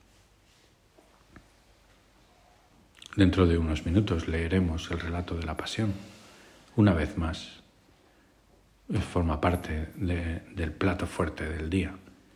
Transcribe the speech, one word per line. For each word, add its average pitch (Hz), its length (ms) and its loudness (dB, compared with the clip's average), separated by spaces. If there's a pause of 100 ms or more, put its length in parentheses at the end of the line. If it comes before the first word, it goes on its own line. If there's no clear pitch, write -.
(3250)
Dentro 92 300 6
de 85 120 4
unos 80 280 0
minutos 87 420 2
leeremos 85 640 0
el 87 80 -4
relato 85 360 -6
de 82 80 -6
la 78 120 -6
pasión, 107 380 -4 (840)
una 104 180 8
vez 78 240 -2
más. - 460 -6 (1500)
Forma 80 300 0
parte 80 540 0
de, 85 460 -2 (140)
del 80 160 -4
plato - 360 0
fuerte 82 420 -4
del 80 220 -4
día. 92 240 0 (400)